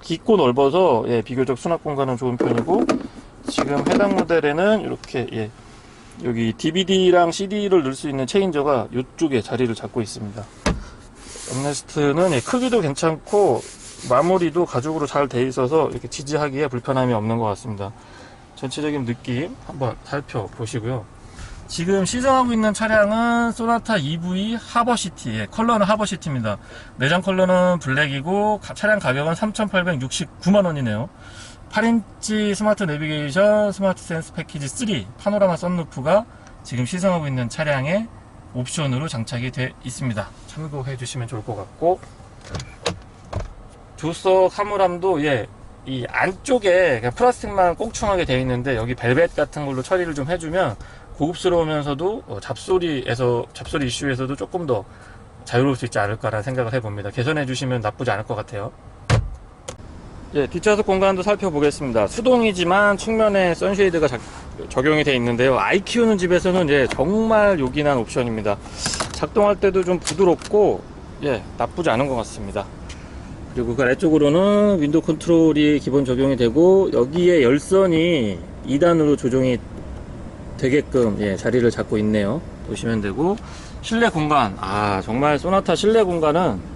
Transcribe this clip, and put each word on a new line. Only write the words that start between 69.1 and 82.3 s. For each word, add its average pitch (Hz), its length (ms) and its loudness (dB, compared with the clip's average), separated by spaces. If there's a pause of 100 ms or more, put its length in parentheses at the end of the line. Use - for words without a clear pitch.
작동할 208 460 2
때도 190 260 2
좀 175 160 0
부드럽고, 165 800 2 (420)
예, 123 200 -2 (160)
나쁘지 147 320 0
않은 127 160 2
것 131 80 -2
같습니다. 101 500 -6 (880)
그리고 120 220 -2
그 131 80 2
아래쪽으로는 160 960 4
윈도우 147 220 2
컨트롤이 156 760 4
기본 139 260 2
적용이 131 320 2
되고 165 540 6
여기에 160 520 4
열선이 156 960 2 (260)
이 135 140 0
단으로 160 360 6
조정이 131 440 2 (960)
되게끔, 127 640 2
예, 101 160 0
자리를 120 340 2
잡고 110 300 -2
있네요. 107 420 0 (260)